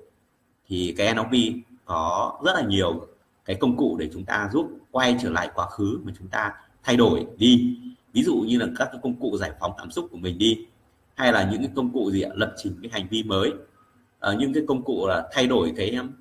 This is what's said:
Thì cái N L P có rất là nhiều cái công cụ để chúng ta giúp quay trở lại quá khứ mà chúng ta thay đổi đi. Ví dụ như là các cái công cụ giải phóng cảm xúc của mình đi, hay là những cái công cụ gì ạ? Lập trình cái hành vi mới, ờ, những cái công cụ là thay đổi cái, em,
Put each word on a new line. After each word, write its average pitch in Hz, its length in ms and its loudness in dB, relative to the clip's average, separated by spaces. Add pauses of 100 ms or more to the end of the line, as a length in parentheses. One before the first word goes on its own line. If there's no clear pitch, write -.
(680)
Thì 90 300 -2
cái 107 160 2
N - 20 0
L 110 40 0
P 120 140 -2 (500)
có 87 480 -2 (120)
rất 185 100 4
là 165 80 0
nhiều 92 440 0 (380)
cái 98 120 -4
công 123 200 2
cụ 92 220 2
để 80 140 -4
chúng 90 120 -10
ta 104 280 0
giúp 156 180 0 (200)
quay 123 320 4
trở 95 80 -2
lại 87 240 -2
quá 90 120 -2
khứ 101 380 -2
mà 98 140 -10
chúng 92 100 -16
ta 107 240 -4 (300)
thay 120 140 2
đổi 101 300 6 (120)
đi. 120 400 6 (340)
Ví 123 100 4
dụ 170 120 2
như 117 240 2
là 107 80 0 (120)
các 139 140 0
cái 123 100 -14
công 123 180 -4
cụ 101 160 -2
giải 92 240 -4
phóng 90 180 -4
cảm 85 120 -14
xúc 170 200 -6
của 85 80 -16
mình 87 200 -4
đi, 110 280 2 (480)
hay 127 180 2
là 98 180 2
những 110 120 -2
cái 135 140 -4
công 123 160 0
cụ 107 180 0
gì 95 120 0
ạ? - 120 -4
Lập 104 220 -2
trình 92 260 -8
cái 117 100 -12
hành 98 180 -6
vi 110 120 -2
mới, 104 300 0 (640)
ờ, 101 140 -2
những 135 200 0
cái 151 160 0
công 131 140 0
cụ 98 240 -2
là 90 260 0
thay 127 140 2
đổi 95 300 2
cái, 101 140 -2
em, 127 300 -6